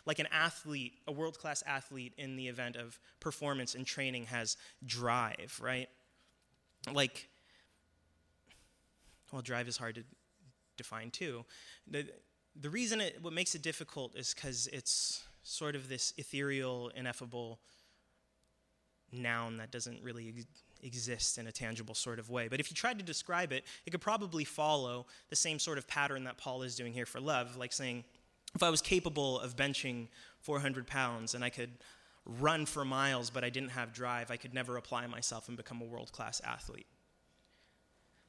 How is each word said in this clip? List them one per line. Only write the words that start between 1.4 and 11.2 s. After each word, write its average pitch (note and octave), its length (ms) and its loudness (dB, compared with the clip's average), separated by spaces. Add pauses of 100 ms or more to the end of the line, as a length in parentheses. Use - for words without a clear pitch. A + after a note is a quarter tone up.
athlete C3+ 520 -4
in C3+ 180 -4
the C3 140 -4
event A#2+ 260 -4
of A#2+ 240 -10 (220)
performance C#3 540 0
and C3 100 -4
training B2+ 400 0
has A#2 320 0 (280)
drive, A#2 800 2
right? B2+ 240 0 (1040)
Like, C#3 380 2 (2000)
well, C3+ 100 -4
drive A#2+ 280 -2
is A#2 80 0
hard A2+ 180 -4
to A#2 80 -8 (720)
define A2+ 360 -8
too. B2 340 -4 (440)